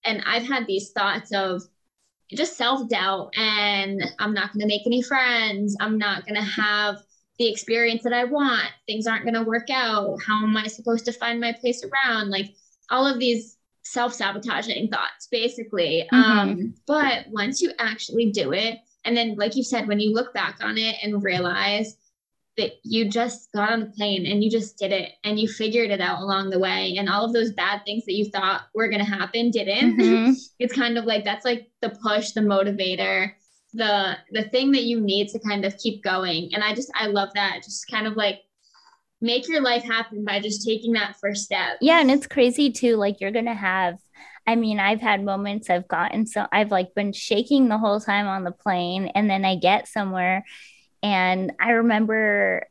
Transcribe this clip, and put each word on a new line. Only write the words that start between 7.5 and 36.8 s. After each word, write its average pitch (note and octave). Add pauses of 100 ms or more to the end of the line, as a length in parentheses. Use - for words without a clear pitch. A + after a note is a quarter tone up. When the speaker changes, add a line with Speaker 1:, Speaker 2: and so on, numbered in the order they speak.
Speaker 1:
that A#3+
I B3
want. B3 (160)
Things A3
aren't A3
gonna A3+
work A3+
out. A3
How G#3+
am G#3+
I G#3+
supposed A3+
to A#3+
find A#3
my A#3
place B3
around?" A3+
Like, G3 (380)
all C4
of C4
these A#3+ (240)
self-sabotaging A3
thoughts, -
basically. G3+
Speaker 2:
Mm-hmm. A#3+
Speaker 1:
Um, G3 (140)
but C#4+
once G#3+
you E4+
actually A3+
do D#3+
it, A3+ (280)
and A#3
then, A3+
like G#3
you C4
said, A3+
when G#3
you G#3+
look A#3+
back F#3+
on G#3+
it A3
and G#3
realize G3 (640)
that A3 (100)
you A3
just A#3
got G#3+
on A#3
the G#3+
plane G3+
and G#3
you A3
just A3+
did F#3+
it F#3+ (120)
and G#3+
you A3
figured A3
it F#3+
out F3+
along G3
the F#3
way, F#3+
and G3
all G3+
of A#3
those A3+
bad G3+
things G#3
that G3
you G#3+
thought F#3+ (120)
were A3
gonna G#3
happen G3+
didn't. G#3+
Speaker 2:
Mm-hmm. A3+
Speaker 1:
<laughs> - (180)
It's B3
kind A#3+
of A3+
like, G#3
that's, G#3
like, A#3+ (100)
the G3 (120)
push, G#3+
the A3
motivator, F#3+ (420)
the, G3+ (140)
the G#3+
thing C4+
that B3+
you A#3
need G3+
to A3+
kind G3+
of G3+
keep G#3
going. F#3
And G#3
I G#3+
just, B3+